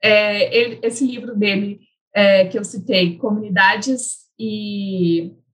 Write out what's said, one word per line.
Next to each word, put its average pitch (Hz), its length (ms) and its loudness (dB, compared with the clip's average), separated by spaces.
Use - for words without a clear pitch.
É, 208 520 4
ele, 233 260 0
esse 233 240 0
livro 233 300 -6
dele, 202 440 0
é, 196 340 2
que 185 120 -6
eu 202 60 -6
citei, 185 540 -2
Comunidades 208 1040 0
e 196 960 -2